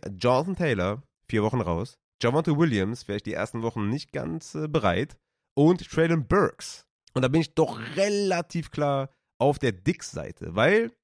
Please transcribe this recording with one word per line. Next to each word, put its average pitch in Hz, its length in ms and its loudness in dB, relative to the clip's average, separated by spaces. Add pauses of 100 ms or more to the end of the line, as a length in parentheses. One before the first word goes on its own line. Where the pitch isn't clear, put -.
(180)
Jonathan 127 380 2
Taylor, 113 480 0 (240)
vier 107 160 0
Wochen 110 160 0
raus. 87 380 -4 (240)
Javonte 143 360 2
Williams, 117 460 0
vielleicht 101 220 -8
die 107 80 -6
ersten 110 300 -6
Wochen 113 260 -2
nicht 135 240 -6
ganz, 156 420 -8
äh, 156 120 -6
bereit. 120 500 0 (380)
Und 160 340 4
Treylon 165 380 0
Burks. - 580 0 (300)
Und 131 80 2
da 131 40 2
bin 147 140 4
ich - 140 -6
doch 127 240 2 (160)
relativ 190 760 0
klar 139 400 -2 (300)
auf 143 180 2
der 131 140 2
Diggs-Seite, 90 840 -6
weil 202 360 2 (120)